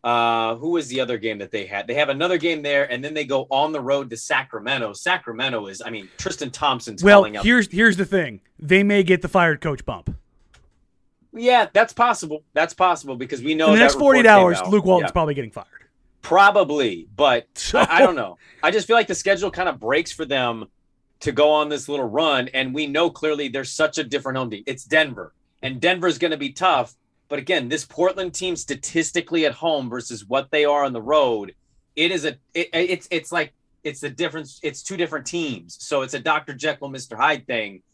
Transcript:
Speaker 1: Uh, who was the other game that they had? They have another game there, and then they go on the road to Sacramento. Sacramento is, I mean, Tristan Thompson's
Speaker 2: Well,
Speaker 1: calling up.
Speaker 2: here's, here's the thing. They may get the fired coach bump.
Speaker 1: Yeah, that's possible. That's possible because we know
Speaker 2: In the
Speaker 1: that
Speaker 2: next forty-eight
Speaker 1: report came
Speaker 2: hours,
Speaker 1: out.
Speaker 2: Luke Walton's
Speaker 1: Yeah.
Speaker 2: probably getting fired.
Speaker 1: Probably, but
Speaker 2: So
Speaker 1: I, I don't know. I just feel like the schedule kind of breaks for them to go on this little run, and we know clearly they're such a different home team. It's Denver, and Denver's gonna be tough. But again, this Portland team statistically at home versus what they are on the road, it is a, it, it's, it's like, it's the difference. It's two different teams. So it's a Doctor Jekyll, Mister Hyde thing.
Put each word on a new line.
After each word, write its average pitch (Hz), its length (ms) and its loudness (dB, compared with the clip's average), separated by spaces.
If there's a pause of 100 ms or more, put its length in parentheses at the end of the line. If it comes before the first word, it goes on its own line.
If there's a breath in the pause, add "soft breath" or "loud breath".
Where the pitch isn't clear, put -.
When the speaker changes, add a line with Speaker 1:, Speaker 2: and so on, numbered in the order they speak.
Speaker 1:
Uh, 117 520 0
who 147 140 -6
was 165 180 -2
the 127 120 -6
other 123 160 -2
game 107 220 -6
that 98 140 -10
they 104 120 -6
had? 101 220 -8
They 120 80 -6
have 147 140 0
another 165 280 -2
game 156 260 -2
there, 143 280 0
and 127 140 -6
then 151 100 -10
they 151 100 -4
go 131 260 -2
on 147 200 0
the 151 100 -6
road 131 300 -2
to 113 60 -10
Sacramento. 120 800 -6
Sacramento 117 720 -6
is, 95 120 -16
I 117 100 -12
mean, 104 260 -12
Tristan 151 340 -8
Thompson's 123 540 -4
Speaker 2:
Well, 202 160 10
Speaker 1:
calling 107 160 -4
up. 196 80 -6
Speaker 2:
here's, 226 260 2
here's 208 260 4
the 190 80 -2
thing. 151 360 -4 (180)
They 175 240 4
may 202 220 4
get 175 180 2
the 170 60 -8
fired 170 320 2
coach 147 240 -6
bump. 92 320 -8 (1160)
Speaker 1:
Yeah, 233 400 4
that's 226 200 4
possible. 202 500 0 (100)
That's 165 220 0
possible 165 400 0
because 127 280 -8
we 156 120 -2
know 160 120 2
Speaker 2:
In 156 80 8
the 214 40 8
Speaker 1:
that 233 60 6
Speaker 2:
next - 100 4
forty-eight 269 280 6
Speaker 1:
report 220 140 10
came 196 80 8
Speaker 2:
hours, 175 140 2
Speaker 1:
out. 185 120 -4
Speaker 2:
Luke 202 140 4
Walton's 180 260 2
Speaker 1:
Yeah. - 20 -20
Speaker 2:
probably 156 220 -2
getting 127 180 -8
fired. 104 140 -16 (540)
Speaker 1:
Probably, 151 960 4
but 127 400 2
Speaker 2:
So - 240 -4
Speaker 1:
I, - 180 4
I - 40 6
don't 190 160 6
know. 101 220 -6 (240 soft breath)
I 160 100 4
just 208 160 -2
feel 233 80 4
like 226 100 4
the 190 80 -6
schedule 190 380 -2
kind 180 160 -2
of 131 100 -4
breaks 135 320 0
for - 140 -8
them 123 420 -2 (540)
to 151 100 -4
go 147 220 4
on 151 160 2
this 147 200 -6
little 139 200 -4
run, 135 400 0
and 131 260 -4
we 151 140 -4
know 156 200 0
clearly 151 400 -4
they're 127 160 -6
such 151 340 -2
a 156 60 -4
different 131 320 -6
home 127 140 -4
team. 107 160 -10
It's 131 180 -10
Denver, 139 480 -2 (300)
and 131 180 -8
Denver's 170 380 0
gonna 160 180 -2
be 139 140 -8
tough. 143 460 0 (320)
But 147 100 -6
again, 139 320 -4
this 151 160 -6
Portland 185 480 -2
team 180 220 -6
statistically 165 920 -4
at 127 80 0
home 147 340 -2
versus 117 380 -12
what 135 240 -2
they 151 160 2
are 143 180 2
on 135 80 -2
the 117 80 -6
road, 117 540 0 (420)
it 165 140 0
is 165 160 -4
a, 143 100 -6 (160)
it, 170 220 -4
it's, 175 360 -2
it's 165 220 -6
like, 160 220 -6 (280)
it's 147 180 -10
the 147 100 -8
difference. 156 520 -8
It's 143 200 -8
two 190 160 -10
different 156 260 -6
teams. 143 580 -8
So 139 200 -2
it's 131 100 -8
a 143 60 -8
Doctor 151 340 -4
Jekyll, 143 380 -6
Mister 131 260 -14
Hyde 139 300 0
thing. 104 340 -6 (140)